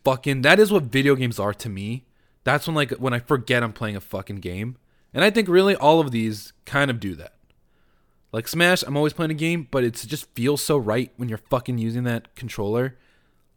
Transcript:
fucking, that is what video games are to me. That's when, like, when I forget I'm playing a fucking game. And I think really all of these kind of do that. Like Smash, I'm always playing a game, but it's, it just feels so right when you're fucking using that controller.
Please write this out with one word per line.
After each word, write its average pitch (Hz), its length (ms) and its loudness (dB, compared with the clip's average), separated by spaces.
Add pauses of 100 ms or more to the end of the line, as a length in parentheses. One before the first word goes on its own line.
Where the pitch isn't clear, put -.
fucking, 135 380 0
that 170 180 8
is 208 100 6
what 185 140 2
video 135 320 2
games 123 240 -4
are 101 140 0
to - 140 -12
me. 104 360 -8 (400)
That's 143 240 0
when, 160 80 -2
like, 143 160 0
when 127 200 -2
I 120 60 -2
forget 123 460 0
I'm 110 80 -6
playing 107 240 -6
a 95 40 -8
fucking 98 360 -10
game. 95 400 -8 (360)
And 147 120 0
I 214 60 6
think 202 180 0
really 190 260 6
all 156 260 6
of 139 120 0
these 110 400 -4 (120)
kind 143 260 0
of 117 100 -4
do 98 160 -6
that. - 180 -18 (960)
Like 113 160 -6
Smash, 175 380 2
I'm 139 120 -4
always 151 160 0
playing 160 200 -2
a - 20 -2
game, 160 360 -4
but 135 120 0
it's, 120 220 -2
it - 40 -16
just - 260 -10
feels 135 280 0
so 151 140 0
right 117 400 -2
when 120 120 -6
you're 110 100 -6
fucking 123 400 -4
using 113 260 -4
that 117 320 -6
controller. 117 600 -4 (600)